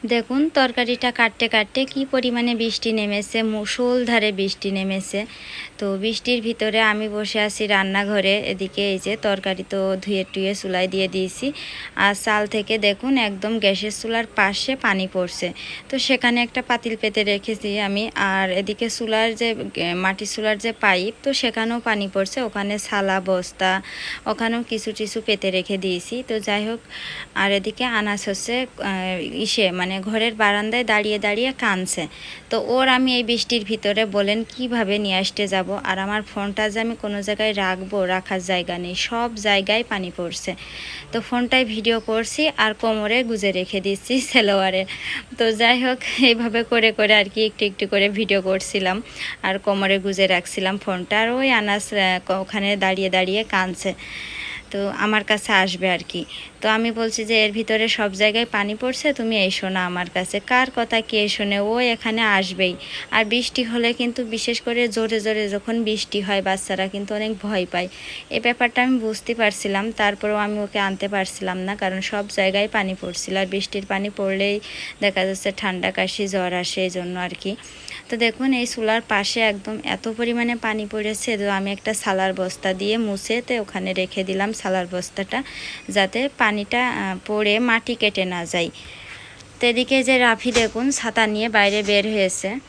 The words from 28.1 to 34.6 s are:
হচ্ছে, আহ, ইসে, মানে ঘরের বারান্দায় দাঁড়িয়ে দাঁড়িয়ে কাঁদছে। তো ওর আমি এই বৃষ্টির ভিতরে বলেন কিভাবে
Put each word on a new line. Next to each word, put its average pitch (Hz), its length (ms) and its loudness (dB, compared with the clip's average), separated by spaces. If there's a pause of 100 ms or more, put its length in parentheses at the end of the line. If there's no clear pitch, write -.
হচ্ছে, 202 360 -2
আহ, 185 580 -4 (220)
ইসে, 208 260 2 (100)
মানে 185 360 -2
ঘরের 226 240 2
বারান্দায় 214 500 2
দাঁড়িয়ে 208 340 2
দাঁড়িয়ে 214 380 0
কাঁদছে। 185 460 0 (460)
তো 226 80 0 (100)
ওর 262 200 4
আমি 254 280 4
এই 240 80 2
বৃষ্টির 226 420 0
ভিতরে 208 400 0
বলেন 202 380 2
কিভাবে 226 540 -2